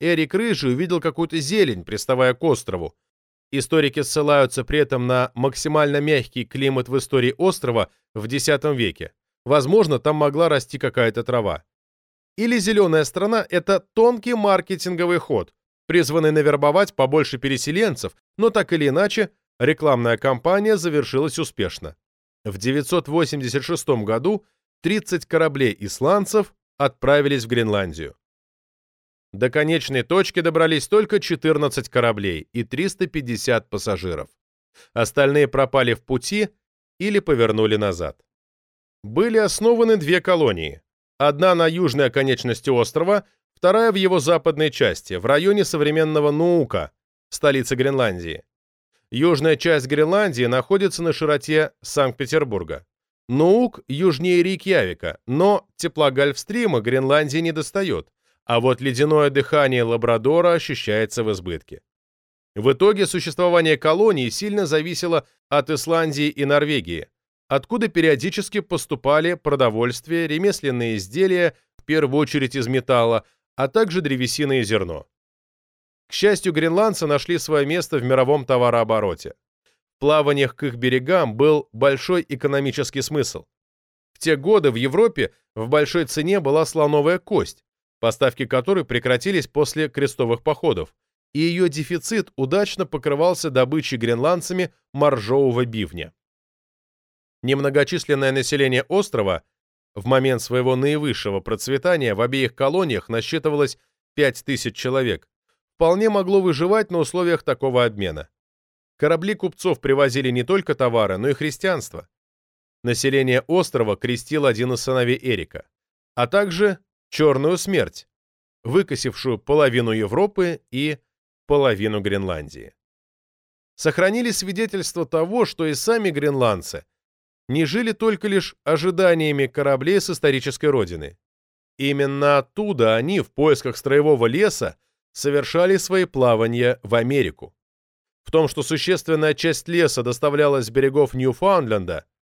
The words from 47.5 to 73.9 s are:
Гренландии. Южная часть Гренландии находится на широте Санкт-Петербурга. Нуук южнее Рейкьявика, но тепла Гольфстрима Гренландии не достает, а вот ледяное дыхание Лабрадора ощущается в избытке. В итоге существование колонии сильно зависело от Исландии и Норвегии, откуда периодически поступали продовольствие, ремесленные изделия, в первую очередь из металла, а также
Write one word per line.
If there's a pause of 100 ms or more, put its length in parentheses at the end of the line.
Гренландии. (680)
Южная
часть
Гренландии
находится
на
широте
Санкт-Петербурга. (440)
Нуук
южнее
Рейкьявика,
но
тепла
Гольфстрима
Гренландии
не
достает, (340)
а
вот
ледяное
дыхание
Лабрадора
ощущается
в
избытке. (760)
В
итоге
существование
колонии
сильно
зависело (220)
от
Исландии
и
Норвегии, (400)
откуда
периодически
поступали
продовольствие,
ремесленные
изделия, (240)
в
первую
очередь
из
металла, (320)
а
также